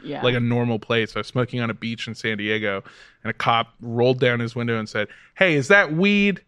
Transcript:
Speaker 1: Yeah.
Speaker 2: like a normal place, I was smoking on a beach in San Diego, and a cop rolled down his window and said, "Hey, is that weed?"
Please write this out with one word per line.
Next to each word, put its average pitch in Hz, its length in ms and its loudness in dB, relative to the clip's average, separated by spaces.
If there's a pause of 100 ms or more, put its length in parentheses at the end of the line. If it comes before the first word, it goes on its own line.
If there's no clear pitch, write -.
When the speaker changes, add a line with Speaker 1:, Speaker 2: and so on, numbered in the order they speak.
Speaker 1:
Yeah. 139 180 -8
Speaker 2:
like 123 120 2
a 120 60 0
normal 120 380 0
place, 113 380 -2
I 107 40 -4
was 104 60 -6
smoking 123 360 -2
on 113 80 -4
a 107 40 -6
beach 113 320 -8
in 113 80 -10
San 110 220 -4
Diego, 104 480 -2 (400)
and 110 60 -4
a - 20 -2
cop 117 480 0
rolled 120 400 2
down 123 200 2
his 117 140 -6
window 120 240 -2
and 107 80 -4
said, 104 220 -4 (280)
"Hey, 180 180 4
is 135 140 0
that 190 260 4
weed?" 202 540 2